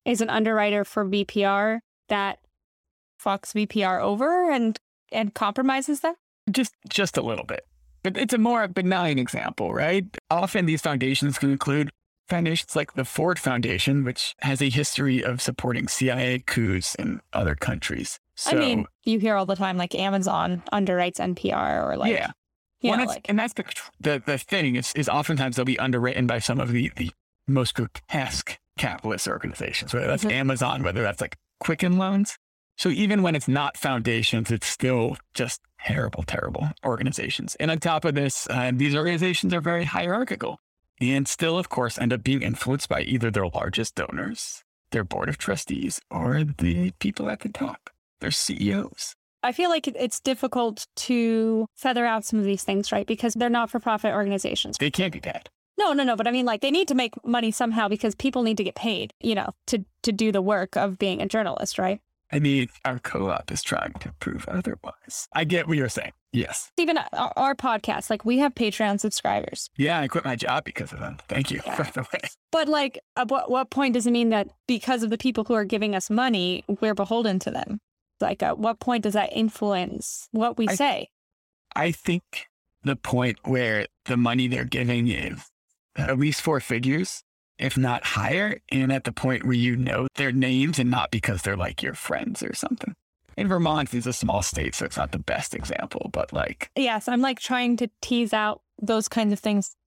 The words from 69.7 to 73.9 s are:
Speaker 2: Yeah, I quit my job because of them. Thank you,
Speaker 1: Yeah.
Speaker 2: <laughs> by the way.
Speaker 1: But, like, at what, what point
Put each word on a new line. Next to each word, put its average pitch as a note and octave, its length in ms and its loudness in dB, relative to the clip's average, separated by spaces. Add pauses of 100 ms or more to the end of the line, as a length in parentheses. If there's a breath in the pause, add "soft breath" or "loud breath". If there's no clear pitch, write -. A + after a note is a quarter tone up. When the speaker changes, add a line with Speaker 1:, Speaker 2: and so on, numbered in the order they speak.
Speaker 2:
Yeah, D#3 240 2
I C#3 60 0
quit D#3+ 200 -2
my B2+ 100 -2
job B2 280 0
because - 280 -10
of - 80 -10
them. - 160 -8 (120)
Thank C#3 220 -2
you, C3+ 160 -4
Speaker 1:
Yeah. - 120 -6
Speaker 2:
<laughs> D3 40 0
by - 80 -4
the - 120 -6
way. - 180 -6 (320)
Speaker 1:
But, D#4 160 2
like, C#4+ 320 0 (160)
at B3 140 0
what, C4+ 200 0
what B3+ 200 2
point C4+ 240 2